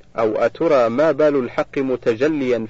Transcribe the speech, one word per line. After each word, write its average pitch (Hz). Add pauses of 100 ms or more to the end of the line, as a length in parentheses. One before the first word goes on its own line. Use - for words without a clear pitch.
(180)
أو 110
أترى 123
ما 143
بال 147
الحق 131
متجليا 127